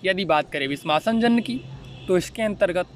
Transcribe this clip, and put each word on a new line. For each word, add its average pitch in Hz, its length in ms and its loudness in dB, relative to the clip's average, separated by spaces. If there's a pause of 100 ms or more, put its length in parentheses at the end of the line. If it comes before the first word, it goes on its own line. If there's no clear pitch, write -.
यदि 190 200 0
बात 151 260 2
करें 139 160 -2
विषमासन 156 540 0
जन 233 180 4
की, 240 220 -4 (460)
तो 185 100 4
इसके 175 240 -2
अंतर्गत 185 540 0